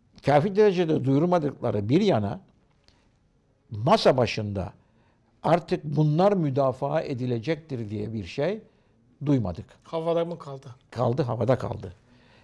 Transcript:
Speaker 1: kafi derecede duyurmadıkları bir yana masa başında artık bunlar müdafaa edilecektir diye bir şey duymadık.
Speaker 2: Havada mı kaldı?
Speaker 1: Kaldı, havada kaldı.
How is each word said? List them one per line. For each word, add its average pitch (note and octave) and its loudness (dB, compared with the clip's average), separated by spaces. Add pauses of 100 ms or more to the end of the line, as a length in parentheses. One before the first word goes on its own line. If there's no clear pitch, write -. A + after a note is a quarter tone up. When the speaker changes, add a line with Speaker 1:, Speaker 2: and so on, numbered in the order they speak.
(260)
Speaker 1:
kafi D3+ 2
derecede F3 4
duyurmadıkları C3+ 0
bir D#3 4
yana G#2+ 2 (1300)
masa D3 2
başında G#2 -2 (720)
artık E3+ 0
bunlar D#3 2
müdafaa C#3+ 0
edilecektir A#2+ -6
diye G#2+ -6
bir G#2+ -6
şey E3+ -6 (640)
duymadık. A2 0 (180)
Speaker 2:
Havada E3 -2
mı E3+ -8
kaldı? C3+ -16 (160)
Speaker 1:
Kaldı, A#2+ 0
havada A#2+ 0
kaldı. - -8 (500)